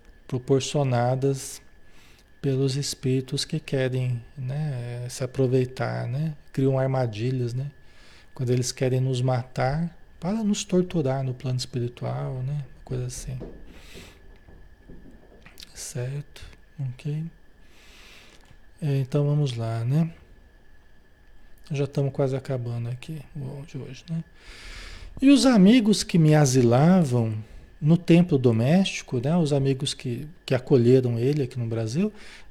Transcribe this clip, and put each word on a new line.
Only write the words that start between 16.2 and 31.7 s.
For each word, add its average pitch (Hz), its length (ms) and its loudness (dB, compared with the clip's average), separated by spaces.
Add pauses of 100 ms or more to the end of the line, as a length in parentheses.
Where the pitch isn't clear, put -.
Ok? 147 460 -8 (1600)
É, 143 160 0
então 135 260 0
vamos 147 320 0
lá, 113 300 -4
né? 160 260 0 (1600)
Já 143 140 -2
estamos 139 280 -2
quase 135 240 -2
acabando 120 540 -6
aqui 147 320 -12 (140)
o 143 320 -12
de - 100 -14
hoje, 127 320 -14
né? 165 140 -6 (1000)
E 269 80 6
os 254 160 6
amigos 214 560 6
que - 160 0
me 156 160 8
asilavam 131 1000 4 (480)
no 160 160 4
templo 175 400 4
doméstico, 127 840 2
né? 139 160 0
Os 160 160 2
amigos 135 420 0
que, 123 340 -8 (180)
que 135 100 0
acolheram 123 640 4
ele 139 240 0
aqui 123 160 -6
no 117 80 -4
Brasil, 113 440 -2 (400)